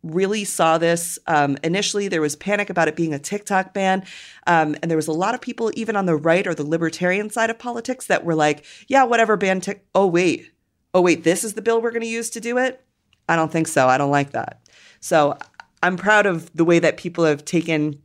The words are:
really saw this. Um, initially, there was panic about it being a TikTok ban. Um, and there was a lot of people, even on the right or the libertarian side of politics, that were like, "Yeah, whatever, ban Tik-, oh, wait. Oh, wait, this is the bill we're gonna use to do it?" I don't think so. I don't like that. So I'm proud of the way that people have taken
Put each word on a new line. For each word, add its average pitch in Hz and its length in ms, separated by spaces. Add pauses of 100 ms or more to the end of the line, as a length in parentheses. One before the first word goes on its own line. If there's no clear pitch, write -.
really 190 400
saw 165 340
this. 170 480
Um, 143 380
initially, 202 440
there 175 140
was 151 140
panic 202 340
about 175 180
it 151 80
being 165 160
a 143 60
TikTok 190 560
ban. 190 300 (420)
Um, 160 380
and 165 80
there 160 60
was 156 100
a 165 40
lot 190 220
of 247 80
people, 233 320
even 220 220
on 196 100
the 170 100
right 165 300
or 180 80
the 151 100
libertarian 175 680
side 226 180
of 226 80
politics, 240 480
that - 180
were 165 120
like, 151 280 (240)
"Yeah, 269 160
whatever, 226 320
ban 190 260
Tik-, 196 220 (120)
oh, 196 100
wait. 175 460 (420)
Oh, 180 80
wait, 175 220
this - 200
is 214 120
the 220 80
bill 226 180
we're 233 80
gonna 226 160
use 226 260
to 233 80
do 233 200
it?" 254 240 (440)
I 170 80
don't 160 160
think 160 160
so. 131 200
I 127 100
don't 143 140
like 143 220
that. - 260 (400)
So 151 400 (420)
I'm 180 160
proud 202 300
of 170 280
the 165 100
way 170 120
that 170 200
people 170 280
have 147 180
taken 156 600